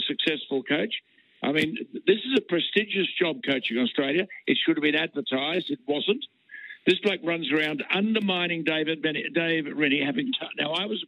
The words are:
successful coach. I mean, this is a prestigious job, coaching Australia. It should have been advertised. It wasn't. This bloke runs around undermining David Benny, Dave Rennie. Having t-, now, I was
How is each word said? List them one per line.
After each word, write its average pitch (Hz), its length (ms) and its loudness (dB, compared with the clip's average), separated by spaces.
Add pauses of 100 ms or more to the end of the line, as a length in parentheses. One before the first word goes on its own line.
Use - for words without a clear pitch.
successful 139 560 -2
coach. 208 320 -2 (480)
I 139 100 0
mean, 156 260 0 (280)
this 196 100 8
is 262 200 0
a 214 40 4
prestigious 196 640 0 (120)
job, 156 200 0 (100)
coaching 123 300 0
Australia. 139 480 2 (200)
It - 180 4
should 165 120 4
have 147 60 -2
been 151 140 4
advertised. 151 720 -2
It - 160 -4
wasn't. - 380 0 (600)
This 180 140 4
bloke 196 240 0
runs 165 300 -2
around 151 320 0 (100)
undermining 185 720 0
David 160 380 0
Benny, 151 300 -2
Dave 165 340 0 (100)
Rennie. 143 280 2
Having 135 280 -2
t-, - 160 -4 (100)
now, 147 140 -2
I 180 140 -2
was 220 220 -6